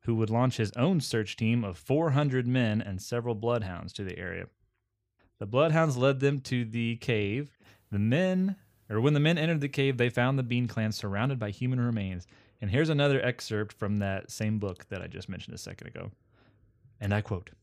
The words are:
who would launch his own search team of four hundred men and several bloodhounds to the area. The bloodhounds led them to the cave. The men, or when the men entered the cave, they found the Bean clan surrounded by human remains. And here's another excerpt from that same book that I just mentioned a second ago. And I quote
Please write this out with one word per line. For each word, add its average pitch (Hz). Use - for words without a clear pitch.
who 117
would 110
launch 120
his 107
own 156
search 110
team 117
of 92
four 156
hundred 131
men 120
and 95
several 120
bloodhounds 104
to 101
the 90
area. 90
The -
bloodhounds 151
led 135
them 139
to 123
the 117
cave. 113
The 101
men, 185
or 107
when 147
the 143
men 160
entered 160
the 143
cave, 135
they 120
found 127
the 131
Bean 120
clan 110
surrounded 110
by 107
human 127
remains. 101
And 101
here's 151
another 143
excerpt 110
from 104
that 98
same 107
book 98
that 92
I 90
just 95
mentioned 90
a -
second -
ago. -
And 101
I 104
quote 95